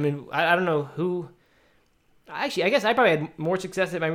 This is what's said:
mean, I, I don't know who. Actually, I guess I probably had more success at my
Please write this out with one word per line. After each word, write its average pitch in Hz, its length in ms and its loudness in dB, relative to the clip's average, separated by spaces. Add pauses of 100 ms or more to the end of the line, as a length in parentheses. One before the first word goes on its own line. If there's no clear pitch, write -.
mean, 143 280 -2
I, 160 220 2
I - 20 4
don't 185 100 0
know 156 200 0
who. 170 440 -6 (1000)
Actually, 175 340 -2
I 180 60 4
guess 240 140 2
I 220 100 4
probably 226 180 4
had 156 280 -2
more 165 180 0
success 185 360 -4
at 175 80 -2
my 160 140 0